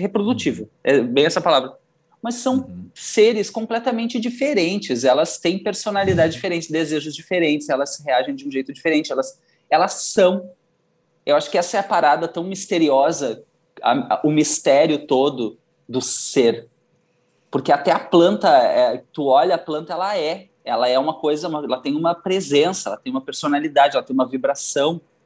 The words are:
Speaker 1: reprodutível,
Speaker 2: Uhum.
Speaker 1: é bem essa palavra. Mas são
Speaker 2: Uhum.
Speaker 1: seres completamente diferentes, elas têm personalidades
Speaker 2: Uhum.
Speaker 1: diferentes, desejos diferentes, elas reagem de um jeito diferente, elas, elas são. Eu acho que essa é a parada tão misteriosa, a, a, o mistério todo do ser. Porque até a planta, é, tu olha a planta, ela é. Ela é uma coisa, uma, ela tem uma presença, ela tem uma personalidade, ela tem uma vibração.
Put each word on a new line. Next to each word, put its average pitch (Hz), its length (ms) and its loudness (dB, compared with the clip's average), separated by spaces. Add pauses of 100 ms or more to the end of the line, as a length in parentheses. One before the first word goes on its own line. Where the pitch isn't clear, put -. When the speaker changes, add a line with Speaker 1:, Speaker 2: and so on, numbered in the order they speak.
Speaker 1:
reprodutível, 202 640 -2
Speaker 2:
Uhum. - 40 -18 (140)
Speaker 1:
é 139 180 4
bem 127 240 2
essa 165 160 0
palavra. 135 320 0 (480)
Mas 240 140 -6
são 262 220 -2
Speaker 2:
Uhum. 185 360 -10
Speaker 1:
seres 208 560 2
completamente 233 680 -4
diferentes, 202 840 -2
elas 139 340 2
têm 185 240 -2
personalidades 190 760 0
Speaker 2:
Uhum. - 20 -12
Speaker 1:
diferentes, 170 320 -6
desejos 151 460 -4
diferentes, 160 540 -2
elas 139 360 -2
reagem 131 300 0
de 139 120 -12
um 139 40 -8
jeito 135 220 -6
diferente, 156 380 -2
elas, 131 280 -4 (300)
elas 160 240 2
são. 190 560 2 (760)
Eu 147 100 2
acho 151 160 -2
que 196 60 0
essa - 200 -2
é - 20 0
a 196 40 0
parada 160 440 2
tão 170 160 -8
misteriosa, 156 1000 0 (380)
a, 127 340 0
a, - 80 -2
o 151 80 2
mistério 151 720 2
todo 131 520 0 (300)
do 127 120 -4
ser. - 680 2 (840)
Porque - 200 0
até 156 200 2
a - 80 0
planta, 185 500 4
é, 123 600 4
tu 147 140 -6
olha 151 300 4
a - 20 2
planta, 165 360 -8
ela 190 240 -4
é. 165 300 -6 (160)
Ela 123 260 0
é 127 80 2
uma 151 160 0
coisa, 151 340 -2
uma, 151 160 -6
ela 127 160 -2
tem 143 160 -4
uma 165 200 0
presença, 180 760 0
ela 101 80 -8
tem - 140 -12
uma 131 100 -4
personalidade, 143 760 0
ela 127 80 -2
tem 131 120 -6
uma 127 100 0
vibração. 139 760 -4 (260)